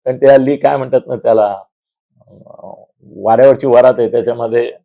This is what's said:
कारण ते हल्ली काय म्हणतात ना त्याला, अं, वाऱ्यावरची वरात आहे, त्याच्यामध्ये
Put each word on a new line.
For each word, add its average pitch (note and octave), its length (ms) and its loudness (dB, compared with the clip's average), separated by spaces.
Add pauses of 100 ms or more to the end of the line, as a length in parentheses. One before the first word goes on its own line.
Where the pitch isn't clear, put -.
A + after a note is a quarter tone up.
कारण B2+ 120 -6
ते C3+ 100 0
हल्ली C3+ 300 2
काय C#3+ 200 -2
म्हणतात C3 300 -4
ना C3 80 -10
त्याला, G#2+ 420 -2 (720)
अं, - 560 -20 (180)
वाऱ्यावरची A#2 640 0
वरात B2 300 4
आहे, A#2 140 -2
त्याच्यामध्ये A#2 600 -4 (140)